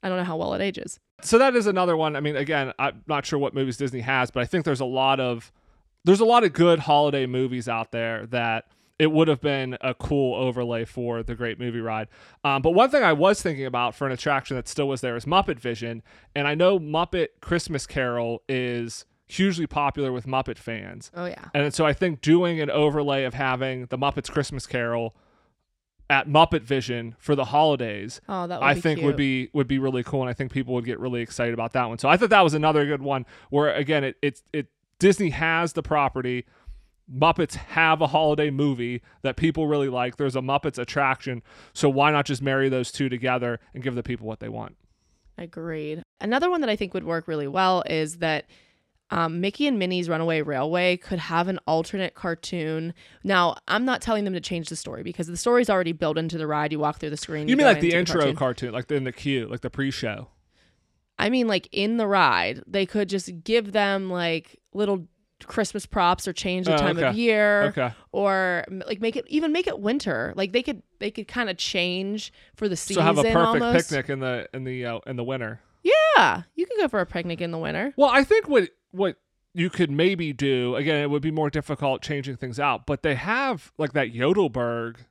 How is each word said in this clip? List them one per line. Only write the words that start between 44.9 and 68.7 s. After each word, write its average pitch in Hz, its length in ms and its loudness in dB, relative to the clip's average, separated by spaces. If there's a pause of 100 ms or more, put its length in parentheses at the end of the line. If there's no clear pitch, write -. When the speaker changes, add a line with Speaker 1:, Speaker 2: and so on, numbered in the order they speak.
Speaker 1:
Agreed. 165 680 -10 (180)
Another 269 280 0
one 349 120 0
that 254 80 -2
I 208 60 2
think 196 180 -6
would 180 100 -4
work 165 240 -4
really 151 200 -4
well 185 420 2
is 156 300 -2
that, 160 260 -2 (640)
um, 170 320 -2
Mickey 208 260 -2
and 262 100 2
Minnie's 180 320 0
Runaway 160 320 0
Railway 160 560 0
could 180 220 -6
have 170 280 -2
an 190 200 -4
alternate 165 480 -2
cartoon. 165 800 -6 (300)
Now, 185 340 4 (100)
I'm 226 180 0
not 254 160 -2
telling 214 220 0
them 190 100 -2
to 175 60 -4
change 165 300 -6
the 165 60 -8
story - 280 -10
because 170 240 -6
the 175 100 -10
story's 240 320 4
already 185 220 2
built 156 260 -2
into 160 200 -4
the 156 100 -4
ride. 151 240 0
You 151 80 -4
walk 147 200 -2
through 156 120 -6
the 151 60 -8
screen, 151 300 -6
Speaker 2:
You 233 40 4
Speaker 1:
you 262 60 6
Speaker 2:
mean 294 80 6
Speaker 1:
go 247 80 10
Speaker 2:
like 151 80 2
the 170 120 2
Speaker 1:
into - 20 2
the 170 40 4
Speaker 2:
intro 170 220 0
Speaker 1:
cartoon. 139 160 2
Speaker 2:
cartoon, 123 340 -2
like 123 200 -6
in 139 120 0
the 131 80 -4
queue, 131 380 -2
like 117 120 -8
the 123 80 -6
pre-show? 123 600 -4 (880)
Speaker 1:
I 208 100 2
mean, 247 180 2
like, 196 240 0
in 220 260 0
the 220 100 0
ride, 127 580 2
they 190 220 -2
could 208 200 -2
just 180 360 -6
give 220 280 0
them, 196 380 0
like, 170 500 -4 (140)
little 196 340 -2 (380)
Christmas 208 400 -4
props 185 420 0
or 180 60 -6
change 185 320 -4
the 165 80 2
Speaker 2:
Oh, 156 40 4
Speaker 1:
time 175 200 2
of 165 60 0
Speaker 2:
okay. 202 140 2
Speaker 1:
year 208 480 4
Speaker 2:
Okay. 135 260 -2 (220)
Speaker 1:
or 190 540 0
m-, 190 200 -12